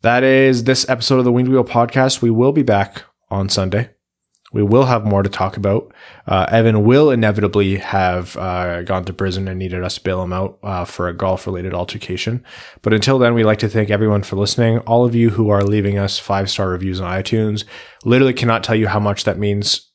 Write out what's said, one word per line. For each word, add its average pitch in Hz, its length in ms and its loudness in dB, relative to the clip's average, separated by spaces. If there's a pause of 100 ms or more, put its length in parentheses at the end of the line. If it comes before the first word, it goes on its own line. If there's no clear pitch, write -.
That 123 200 2
is 131 420 4
this 131 240 0
episode 127 300 0
of 127 60 2
the 123 80 2
Winged 127 160 2
Wheel 131 160 2
Podcast. 131 580 0
We 120 80 2
will 120 220 2
be 151 100 2
back 101 420 -2 (240)
on 98 200 -4
Sunday. 98 420 -2 (640)
We 107 100 0
will 113 220 4
have 120 200 0
more 101 180 2
to 95 60 0
talk 95 280 -4
about. 101 360 -2 (340)
Uh, 95 220 0
Evan 110 360 2
will 139 260 6
inevitably 104 680 2
have, 92 580 -2
uh, 90 460 -6
gone 92 240 -4
to 92 60 -8
prison 95 360 -4
and 92 100 -8
needed 92 240 -6
us 90 140 -6
to - 60 -16
bail 92 200 -2
him 90 100 -6
out, 95 300 -6
uh, 92 220 -6
for 90 240 -6
a 87 40 -6
golf-related 92 600 -4
altercation. 92 680 -6 (380)
But 110 120 2
until 131 240 2
then, 117 160 4
we'd 117 100 2
like 107 140 2
to 113 100 -2
thank 104 220 -2
everyone 104 320 2
for - 140 -6
listening. 113 440 0
All 117 240 2
of 120 100 0
you 117 160 4
who 104 200 0
are 101 140 4
leaving 101 340 0
us 98 200 -2
five-star 98 500 -4
reviews 92 320 -4
on 90 100 -6
iTunes. 107 540 -2 (400)
Literally 127 280 4
cannot 117 300 -2
tell 113 140 -2
you 107 100 2
how 101 140 0
much 101 240 -2
that 92 140 -2
means 101 560 -2